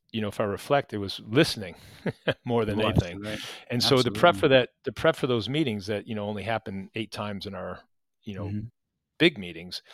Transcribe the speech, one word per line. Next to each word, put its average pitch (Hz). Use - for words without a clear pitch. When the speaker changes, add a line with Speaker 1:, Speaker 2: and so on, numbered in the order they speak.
Speaker 1:
you 110
know, 107
if 98
I 113
reflect, 107
it 107
was 98
listening 107
<laughs> -
more 117
than 104
Speaker 2:
It 107
was, -
Speaker 1:
anything. 92
Speaker 2:
right. 107
Speaker 1:
And 120
so 127
the 117
prep 170
Speaker 2:
Absolutely. -
Speaker 1:
for 160
that, 131
the 123
prep -
for -
those 117
meetings 123
that, 104
you 113
know, 104
only 104
happen 101
eight 113
times 104
in 98
our, 90
you 104
know, 90
Speaker 2:
Mm-hmm. 101
Speaker 1:
big 156
meetings, 87